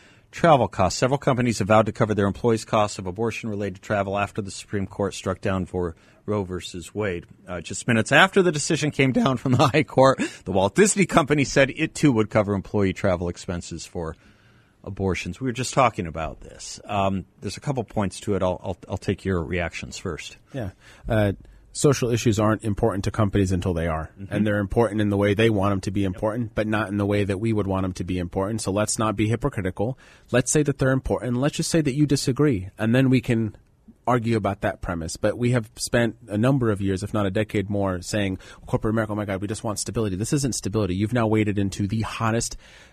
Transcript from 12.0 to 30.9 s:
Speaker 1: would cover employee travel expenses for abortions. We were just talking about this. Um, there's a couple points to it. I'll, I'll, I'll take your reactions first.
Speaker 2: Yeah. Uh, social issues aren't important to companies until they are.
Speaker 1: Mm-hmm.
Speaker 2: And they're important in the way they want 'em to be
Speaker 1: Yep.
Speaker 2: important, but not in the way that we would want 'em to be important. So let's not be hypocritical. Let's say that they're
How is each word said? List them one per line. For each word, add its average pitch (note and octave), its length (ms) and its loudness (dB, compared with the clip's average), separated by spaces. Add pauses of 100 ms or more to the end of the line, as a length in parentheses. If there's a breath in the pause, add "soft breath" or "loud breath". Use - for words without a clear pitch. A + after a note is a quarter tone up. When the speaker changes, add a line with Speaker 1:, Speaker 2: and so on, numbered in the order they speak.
Speaker 1:
would A2 180 2
cover G#2 240 2
employee G2 380 0
travel F2+ 380 0
expenses F2 560 -8
for D#2+ 320 -8 (640 soft breath)
abortions. F#2+ 560 -4
We C3 60 -6
were B2 80 -2
just A#2+ 200 -6
talking A2+ 340 2
about D#2 340 -8
this. - 420 -18
Um, G2 420 -2 (140)
there's G2+ 160 -8
a - 60 -14
couple C3+ 240 -4
points G2 360 -4
to G2+ 140 -2
it. F#2 80 -2
I'll, F#2 180 0
I'll, F#2+ 160 -8 (120)
I'll G2 80 -6
take - 260 -4
your F#2 180 0
reactions E2 580 -6
first. - 360 -10 (160)
Speaker 2:
Yeah. A2+ 200 -8 (360 soft breath)
Uh, G#2+ 260 2 (400 soft breath)
social C3 360 2
issues A2+ 300 2
aren't G#2+ 240 2
important G2+ 400 0
to G2+ 80 -4
companies G2+ 400 2
until F2+ 240 0
they E2 100 -2
are. D#2+ 240 -4 (100)
Speaker 1:
Mm-hmm. G2 140 -12
Speaker 2:
And G#2+ 140 2
they're G#2 100 2
important G#2 440 0
in G#2 80 2
the G2+ 80 2
way G2+ 180 4
they A2+ 160 4
want G2+ 220 2
'em F#2+ 80 -2
to G2+ 100 -6
be G2 100 0
Speaker 1:
Yep. F#2+ 140 2
Speaker 2:
important, A2 400 -4
but G#2+ 100 0
not G#2+ 240 0
in G2+ 80 -4
the G2+ 80 2
way G#2 200 2
that F#2+ 140 -2
we A2+ 140 0
would G2+ 140 0
want F#2+ 160 0
'em F#2 100 -2
to - 100 -6
be F2+ 140 -4
important. F#2+ 440 -4
So G2 100 -4
let's G#2 260 0
not A2 180 0
be G#2+ 120 2
hypocritical. A2+ 720 -2 (320 soft breath)
Let's B2 200 4
say D3+ 120 4
that C#3 160 -2
they're C3+ 120 2